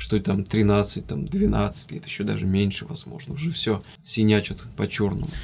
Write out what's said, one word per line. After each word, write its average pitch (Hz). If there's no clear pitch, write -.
что 107
там 98
тринадцать, 104
там -
двенадцать 107
лет, -
еще -
даже 104
меньше, 98
возможно, -
уже 156
все 107
синячат 107
по-черному. 101